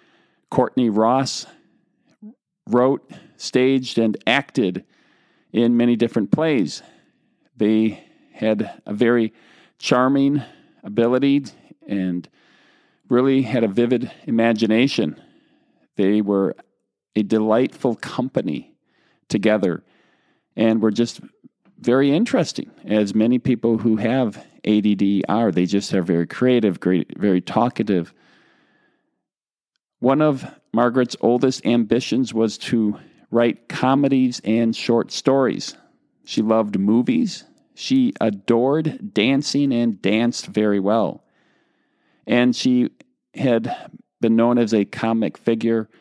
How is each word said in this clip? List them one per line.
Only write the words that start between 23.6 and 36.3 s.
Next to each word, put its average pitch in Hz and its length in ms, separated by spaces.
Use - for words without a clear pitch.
who 110 200
have 113 460
A 107 160
D 104 160
D 98 320
are. 110 240
They 90 140
just 101 280
are 95 80
very 85 240
creative, 117 540
great, - 400
very 92 220
talkative. 104 720
One 135 220
of 147 280
Margaret's 120 480
oldest 123 460
ambitions 117 680
was 113 260
to 107 380
write 117 360
comedies 131 800
and 113 280
short - 380
stories. 131 640
She - 180